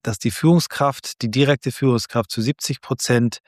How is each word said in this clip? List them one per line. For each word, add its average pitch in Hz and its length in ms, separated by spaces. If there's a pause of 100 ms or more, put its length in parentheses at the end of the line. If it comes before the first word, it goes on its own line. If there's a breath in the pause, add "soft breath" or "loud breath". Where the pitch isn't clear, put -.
dass - 160
die 117 120
Führungskraft, - 920
die 127 80
direkte 135 400
Führungskraft 120 600
zu - 100
siebzig 135 400
Prozent, 120 680